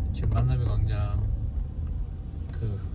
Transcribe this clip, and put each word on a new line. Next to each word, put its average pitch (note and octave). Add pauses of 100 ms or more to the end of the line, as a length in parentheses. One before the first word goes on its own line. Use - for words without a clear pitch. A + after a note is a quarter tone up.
(120)
지금 -
만남의 B2
광장 G#2+ (1300)
그 G2+ (140)